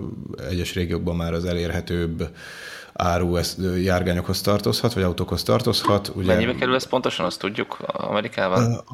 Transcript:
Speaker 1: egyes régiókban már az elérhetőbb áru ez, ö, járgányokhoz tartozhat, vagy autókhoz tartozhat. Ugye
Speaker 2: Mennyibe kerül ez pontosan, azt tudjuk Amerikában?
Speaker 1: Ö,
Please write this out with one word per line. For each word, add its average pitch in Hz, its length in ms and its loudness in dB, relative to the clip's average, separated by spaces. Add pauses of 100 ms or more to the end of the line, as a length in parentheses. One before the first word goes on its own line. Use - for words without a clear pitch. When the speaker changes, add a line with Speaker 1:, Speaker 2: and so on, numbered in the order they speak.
(500)
Speaker 1:
egyes 87 240 -2
régiókban 87 420 0
már 85 180 0
az 85 120 -2
elérhetőbb 85 840 -2 (640)
áru 87 420 2
ez, 85 260 -2
ö, 92 140 0
járgányokhoz 90 680 2
tartozhat, 104 520 2
vagy 98 100 2
autókhoz 90 400 0
tartozhat. 107 720 2
Ugye 92 180 2
Speaker 2:
Mennyibe 117 220 2
kerül 127 200 2
ez 127 120 0
pontosan, 127 380 0
azt 87 140 -4
tudjuk 107 420 -4
Amerikában? 107 920 2
Speaker 1:
Ö, 113 60 -2 (160)